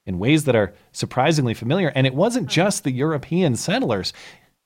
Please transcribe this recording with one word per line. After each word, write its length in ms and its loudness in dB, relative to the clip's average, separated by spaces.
in 140 -4
ways 240 2
that 120 2
are 200 2
surprisingly 640 0
familiar." 400 0
And 100 4
it 80 0
wasn't 340 0
just 360 0
the 80 -2
European 640 0
settlers, 580 -2